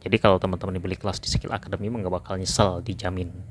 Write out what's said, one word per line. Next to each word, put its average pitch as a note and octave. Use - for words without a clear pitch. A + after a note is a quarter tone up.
Jadi A2+
kalau F#2+
teman-teman F#2
beli F#2
kelas -
di -
Skill -
Academy G2+
nggak G#2
bakal F#2
nyesel, F#2
dijamin. F2+